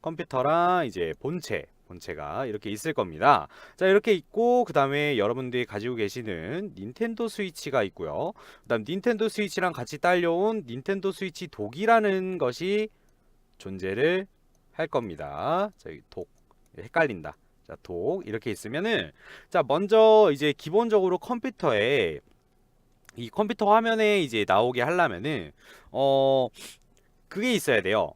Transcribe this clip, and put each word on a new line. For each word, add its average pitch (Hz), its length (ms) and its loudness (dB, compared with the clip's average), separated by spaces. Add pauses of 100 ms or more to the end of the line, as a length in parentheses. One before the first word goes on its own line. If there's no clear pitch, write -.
컴퓨터랑 165 800 0
이제 85 340 -4
본체, 131 460 -6 (220)
본체가 85 580 -8
이렇게 104 240 -8
있을 123 240 -6
겁니다. 92 540 2 (300)
자, 185 100 2
이렇게 208 260 4
있고, 240 520 2
그 156 80 -12
다음에 143 440 2
여러분들이 123 480 0
가지고 113 300 -6
계시는 110 800 -6
닌텐도 220 540 -6
스위치가 156 540 -4
있고요. 92 500 -6 (300)
그 - 40 -20
다음 117 200 0
닌텐도 214 420 0
스위치랑 185 440 -2
같이 123 240 -10
딸려온 180 680 2
닌텐도 185 440 -4
스위치 185 360 -10
독이라는 185 920 0
것이 185 520 -2 (680)
존재를 107 720 -2 (460)
할 160 140 -6
겁니다. 107 920 -4
자, - 120 -16
여기 80 200 -16
독, - 200 -12 (480)
헷갈린다. 98 580 -4 (320)
자, 78 140 -16
독 104 460 -6
이렇게 110 240 -6
있으면은, 127 600 -4 (380)
자, 165 160 2
먼저 214 680 6
이제 143 220 0
기본적으로 190 640 2
컴퓨터에, 127 1000 0 (960)
이 117 140 -12
컴퓨터 208 420 0
화면에 220 500 4
이제 113 260 0
나오게 120 340 4
하려면은, 127 680 -2 (400)
어, 135 580 2 (800)
그게 233 240 -2
있어야 120 280 2
돼요. 92 340 0